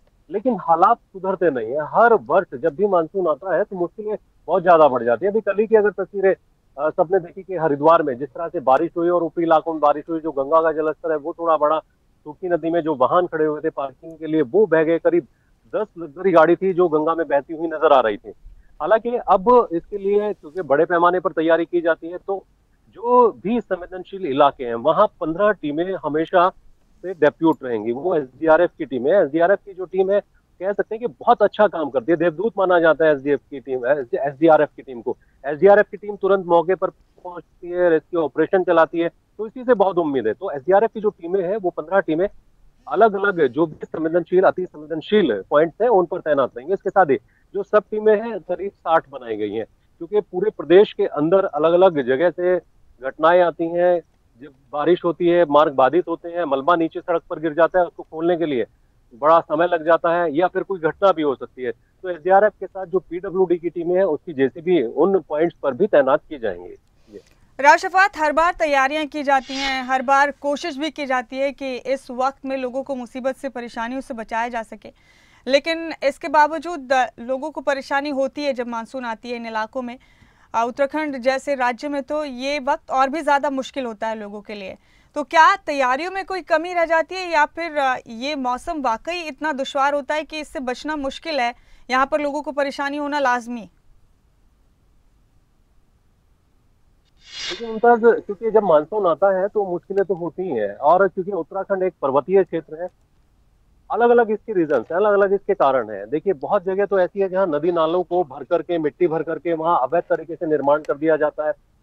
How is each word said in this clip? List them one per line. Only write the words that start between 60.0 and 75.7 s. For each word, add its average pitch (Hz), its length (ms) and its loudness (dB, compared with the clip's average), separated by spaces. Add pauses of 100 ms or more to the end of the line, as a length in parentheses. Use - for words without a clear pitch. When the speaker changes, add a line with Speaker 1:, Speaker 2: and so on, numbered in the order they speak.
Speaker 1:
है 170 200 -2
या 180 120 0
फिर 180 160 -4
कोई 190 180 -8
घटना 160 320 2
भी 160 100 -4
हो 143 120 0
सकती 123 280 -14
है। 120 100 -4
तो - 380 -14
एसडीआरएफ 185 500 2
के 190 60 -10
साथ 185 200 -12
जो 175 120 -2
पीडब्ल्यूडी 180 600 -2
की 165 120 -6
टीमें 175 260 -4
हैं 190 80 2
उसकी 165 280 -4
जेसीबी 151 500 0
उन 147 380 2
points 160 420 -2
पर 139 120 -2
भी 175 120 0
तैनात 147 420 2
की - 100 -12
जाएंगी। 90 380 -10 (840)
Speaker 2:
राव 294 160 8
शफात, 370 400 0
हर 302 160 0
बार 330 260 0
तैयारियां 294 480 0
की 294 160 -8
जाती 269 320 0
हैं, 269 300 -4
हर 262 180 -2
बार 277 280 2
कोशिश 285 480 -6
भी 302 120 -4
की 294 160 -8
जाती 254 320 -4
है 277 140 -2
कि 262 240 -8
इस 269 340 -6
वक्त 254 340 -4
में 269 120 -6
लोगों 254 260 -6
को 269 120 -8
मुसीबत 254 420 -8
से, 277 120 -8
परेशानियों 240 520 -10
से 262 140 -12
बचाया 226 340 -6
जा 233 140 -8
सके, 220 300 -20 (540)
लेकिन 320 460 0 (120)